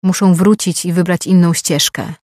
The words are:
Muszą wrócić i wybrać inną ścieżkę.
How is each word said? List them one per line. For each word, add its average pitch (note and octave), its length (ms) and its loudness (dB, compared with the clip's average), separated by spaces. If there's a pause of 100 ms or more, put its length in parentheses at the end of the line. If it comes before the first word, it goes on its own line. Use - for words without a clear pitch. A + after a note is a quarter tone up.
Muszą F#3 300 2
wrócić F#3+ 520 0
i F3 80 -4
wybrać F3 340 -2
inną F3 260 4
ścieżkę. - 600 -4 (100)